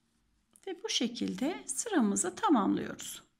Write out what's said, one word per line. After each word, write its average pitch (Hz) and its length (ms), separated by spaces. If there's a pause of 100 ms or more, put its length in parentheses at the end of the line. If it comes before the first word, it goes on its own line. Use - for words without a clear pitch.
(680)
Ve 370 160
bu 440 60
şekilde 240 800
sıramızı 269 680
tamamlıyoruz. - 880 (160)